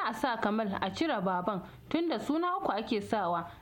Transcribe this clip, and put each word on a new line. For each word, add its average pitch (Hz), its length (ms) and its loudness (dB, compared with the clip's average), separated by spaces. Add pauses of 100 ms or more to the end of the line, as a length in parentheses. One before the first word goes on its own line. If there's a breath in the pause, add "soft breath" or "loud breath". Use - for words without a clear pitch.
a 285 80 0
sa 240 220 0
Kamal 220 320 2 (120)
a 196 140 0
cire 294 280 2
Baban, 185 400 0 (260 loud breath)
tunda 311 320 0
suna 349 380 0
uku 381 140 -2
ake 220 300 0
sawa." 175 480 0 (100 loud breath)